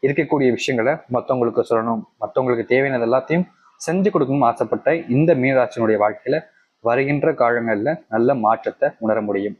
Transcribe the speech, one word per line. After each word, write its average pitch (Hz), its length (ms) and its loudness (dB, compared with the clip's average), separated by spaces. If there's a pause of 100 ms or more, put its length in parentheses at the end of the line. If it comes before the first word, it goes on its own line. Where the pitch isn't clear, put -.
இருக்கக்கூடிய 143 440 0 (100)
விஷயங்களை 127 360 0 (220)
மத்தவங்களுக்கு 120 540 0
சொல்லணும், 113 320 0 (200)
மத்தவங்களுக்கு 120 520 -2
தேவையானது 131 340 0
எல்லாத்தையும் 131 380 0 (360)
செஞ்சு 190 320 0
கொடுக்கணும்னு 135 380 2
ஆசைப்பட்ட 127 440 -2 (200)
இந்த 160 200 4
மீனராசினுடைய 123 680 0
வாழ்க்கையில 107 340 -2 (460)
வருகின்ற 139 480 0 (100)
காலங்கள்ல 117 480 0 (200)
நல்ல 117 260 2
மாற்றத்தை 113 540 0 (100)
உணர 110 220 0
முடியும். 101 380 -4